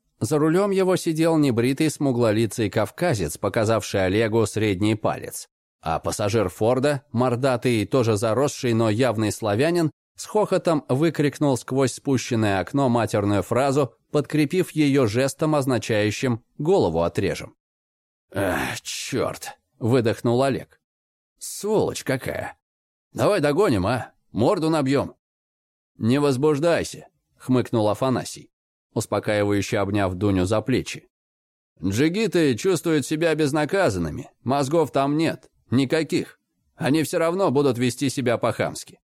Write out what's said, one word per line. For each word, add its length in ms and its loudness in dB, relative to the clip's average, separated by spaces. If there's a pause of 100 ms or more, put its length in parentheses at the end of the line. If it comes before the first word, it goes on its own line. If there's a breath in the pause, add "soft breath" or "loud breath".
(200)
За 180 0
рулём 340 2
его 260 2
сидел 400 2
небритый 520 2
смуглолицый 800 0
кавказец, 680 -2
показавший 680 0
Олегу 400 2
средний 500 0
палец. 520 -6 (340)
А 180 -2
пассажир 480 0
Форда, 640 0
мордатый, 760 0
тоже 280 2
заросший, 580 0
но 160 2
явный 420 0
славянин, 600 0 (300)
с 60 -14
хохотом 600 0
выкрикнул 720 0
сквозь 360 0
спущенное 680 0
окно 300 0
матерную 520 2
фразу, 540 0 (160)
подкрепив 580 0
её 380 2
жестом, 480 0
означающим 880 -2 (160)
«голову 420 2
отрежем». 540 -4 (760)
«Эх, 500 -4
чёрт!» — 760 -8 (220)
выдохнул 640 2
Олег. 360 -4 (600)
«Сволочь 640 -2
какая!» 520 -6 (580)
«Давай 280 2
догоним, 460 2
а? 260 -4 (180)
Морду 380 0
набьём!» 460 0 (840)
«Не 220 2
возбуждайся!» — 880 0 (300)
хмыкнул 520 0
Афанасий, 600 -4 (420)
успокаивающе 840 0
обняв 340 0
Дуню 320 2
за 160 0
плечи. 480 -4 (760)
«Джигиты 720 2
чувствуют 520 0
себя 260 0
безнаказанными, 960 0 (140)
мозгов 480 0
там 260 0
нет, 320 -2 (220)
никаких. 680 -2 (360)
Они 260 0
всё 160 -2
равно 320 0
будут 300 2
вести 300 -2
себя 280 0
по-хамски». 680 -4